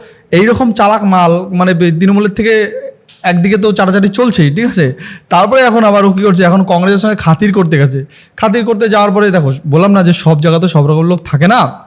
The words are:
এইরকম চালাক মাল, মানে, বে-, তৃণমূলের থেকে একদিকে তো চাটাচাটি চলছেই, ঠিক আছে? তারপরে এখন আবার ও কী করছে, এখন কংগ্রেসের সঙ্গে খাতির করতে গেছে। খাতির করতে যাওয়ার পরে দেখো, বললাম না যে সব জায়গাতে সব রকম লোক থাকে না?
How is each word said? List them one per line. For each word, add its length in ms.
এইরকম 420
চালাক 320
মাল, 460
মানে, 240
বে-, 260
তৃণমূলের 300
থেকে 500
একদিকে 340
তো 160
চাটাচাটি 360
চলছেই, 460
ঠিক 100
আছে? 300
তারপরে 320
এখন 240
আবার 200
ও 80
কী 100
করছে, 200
এখন 220
কংগ্রেসের 340
সঙ্গে 180
খাতির 360
করতে 260
গেছে। 260
খাতির 280
করতে 240
যাওয়ার 220
পরে 200
দেখো, 220
বললাম 220
না 120
যে 100
সব 280
জায়গাতে 280
সব 180
রকম 160
লোক 220
থাকে 240
না? 240